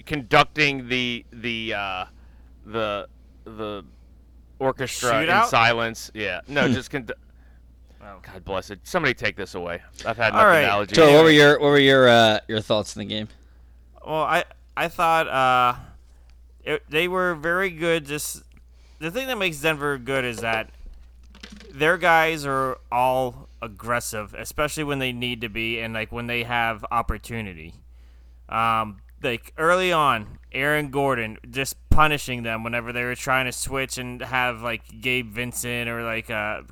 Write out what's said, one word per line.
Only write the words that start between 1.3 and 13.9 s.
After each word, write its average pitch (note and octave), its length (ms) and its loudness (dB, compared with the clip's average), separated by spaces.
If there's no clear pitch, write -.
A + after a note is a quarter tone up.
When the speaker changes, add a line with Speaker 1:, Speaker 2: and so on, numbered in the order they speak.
Speaker 1:
the, A2+ 420 -8
uh, G2 300 -6
the, G#2 420 -6
the G#2+ 400 -10
orchestra B2 640 -2
in D#3+ 60 0
Speaker 2:
Shootout? G#3 180 4
Speaker 1:
silence. A#2 640 2
Yeah. G2 360 -6
No, C3+ 180 2
Speaker 3:
Hmm. C3 60 2
Speaker 1:
just B2 180 -4
condu-, B2+ 220 -8
Speaker 2:
Oh. G2+ 180 -18
Speaker 1:
God F#2 240 -20
bless F#2+ 260 -6
it. G2 120 -14
Somebody D3+ 320 0
take G#2 220 -4
this G2 180 -8
away. F2 260 -8
I've A2 120 -4
had A2 160 2
Speaker 2:
All G#2 80 4
Speaker 1:
enough G#3+ 80 8
Speaker 2:
right. E3+ 160 6
Speaker 1:
analogies. G2+ 320 0
Speaker 3:
Joe, D#3+ 100 10
what D3 160 10
were E3 60 8
Speaker 2:
Anyway. D#3 80 8
Speaker 3:
your, D3 240 8
what D3 80 4
were C#3+ 100 6
your, C3+ 300 8
uh, A2+ 400 6
your A2 120 -4
thoughts G#2+ 360 -2
in A2 40 -10
the G#2 60 -10
game? G#2+ 220 -8